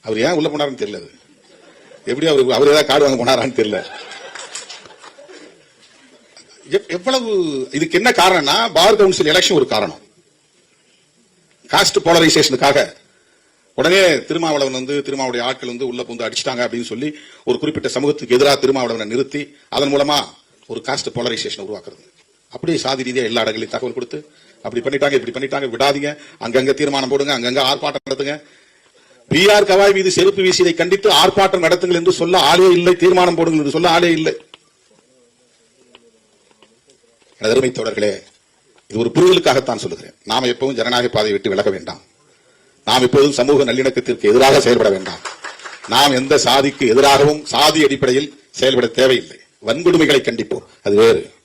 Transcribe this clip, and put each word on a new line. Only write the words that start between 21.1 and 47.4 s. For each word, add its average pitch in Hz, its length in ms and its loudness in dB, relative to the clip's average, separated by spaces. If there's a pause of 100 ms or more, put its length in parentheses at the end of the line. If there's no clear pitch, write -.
போலரைசேஷன் 110 480 -8
உருவாக்குறது. - 400 -16 (480)
அப்படியே 160 320 -4
சாதி 131 240 -4
ரீதியா 127 220 -4
எல்லா 117 140 -2
இடங்களையும் 110 300 -6
தகவல் 117 220 -8
கொடுத்து 131 220 -10 (460)
அப்படி 113 200 -8
பண்ணிட்டாங்க, 143 340 -2
இப்படி 117 160 -6
பண்ணிட்டாங்க, 135 380 -6
விடாதீங்க, 143 400 -2 (320)
அங்கங்க 131 360 -2
தீர்மானம் 139 320 -4
போடுங்க, 139 260 -2
அங்கங்க 123 320 -2
ஆர்ப்பாட்டம் 143 380 -6
நடத்துங்க. 139 280 -6 (960)
பி 160 120 2 (120)
ஆர் 202 160 4
கவாய் 196 280 4
மீது 185 200 0
செருப்பு 196 280 2
வீசியதை 180 300 2
கண்டித்து 190 320 0 (120)
ஆர்ப்பாட்டம் 190 460 2
நடத்துங்கள் 175 340 0
என்று 175 200 2
சொல்ல 175 180 0 (120)
ஆளே 180 280 6
இல்லை, 180 240 4
தீர்மானம் 180 360 4
போடுங்கள் 160 240 0
என்று 143 140 -2
சொல்ல 170 200 2
ஆளே 175 220 2
இல்லை. 160 160 -2 (3000)
எனது 110 140 0
அருமை 131 160 -4
தோழர்களே, 107 440 -4 (760)
இது 107 140 -6
ஒரு 120 100 -2
புரிதலுக்காகத்தான் 151 720 2
சொல்லுகிறேன். - 320 -14 (140)
நாம் 123 200 -2
எப்பவும் 135 280 -4
ஜனநாயக 120 360 -2
பாதையை 107 220 0
விட்டு 98 160 -4
விலக 101 180 0
வேண்டாம், 87 320 -10 (840)
நாம் 127 200 2
எப்போதும் 143 300 4
சமூக 139 280 2
நல்லிணக்கத்திற்கு 127 640 -2
எதிராக 131 340 6
செயல்பட 113 300 2
வேண்டாம், 95 260 -10 (680)
நாம் 131 300 2
எந்த 135 200 0
சாதிக்கு 135 460 0 (100)
எதிராகவும் 143 460 4 (120)